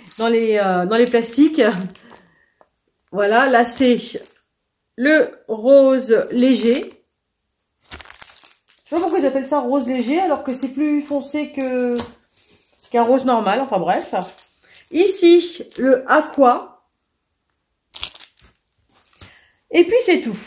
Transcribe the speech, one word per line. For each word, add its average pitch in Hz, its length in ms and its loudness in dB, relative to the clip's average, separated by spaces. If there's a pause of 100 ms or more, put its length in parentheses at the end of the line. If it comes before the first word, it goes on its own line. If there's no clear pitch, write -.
(180)
dans 226 100 0
les, 226 280 2
euh, 180 300 0
dans 220 100 -2
les 240 80 4
plastiques. 247 580 2 (1500)
Voilà, 208 340 2
là 247 180 4
c'est 247 340 0 (1000)
le 294 340 2 (160)
rose 240 840 2
léger. 247 720 0 (880)
Je - 1000 -20
sais 302 80 -6
pas 339 40 0
pourquoi 370 180 -2
ils 285 80 0
appellent 269 200 -2
ça 285 140 -2
rose 247 260 -2
léger 254 320 -4
alors 339 240 -2
que 254 120 -8
c'est 262 180 -8
plus 294 300 -2
foncé 285 500 -8
que, 247 440 -4 (960)
qu'un 233 120 2
rose 247 220 2
normal, 226 360 0
enfin 233 180 -4
bref. 190 360 -2 (760)
Ici, 349 720 2 (140)
le 254 340 0
aqua. 285 720 0 (3000)
Et 339 140 4
puis 440 160 0
c'est 359 220 0
tout. 214 240 -8